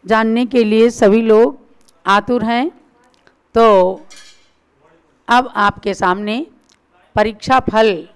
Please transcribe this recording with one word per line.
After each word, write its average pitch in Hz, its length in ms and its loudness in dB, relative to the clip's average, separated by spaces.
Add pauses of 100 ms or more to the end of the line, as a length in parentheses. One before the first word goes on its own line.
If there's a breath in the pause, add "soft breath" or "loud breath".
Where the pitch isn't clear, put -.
जानने 220 400 0
के 240 180 0
लिए 220 260 2
सभी 226 320 2
लोग 226 360 2 (480)
आतुर 208 380 -2
हैं। 240 260 -4 (840)
तो 226 120 4 (1600)
अब 247 280 0
आपके 202 380 -4
सामने 208 520 -4 (680)
परीक्षा 220 440 -2
फल 220 340 0 (220)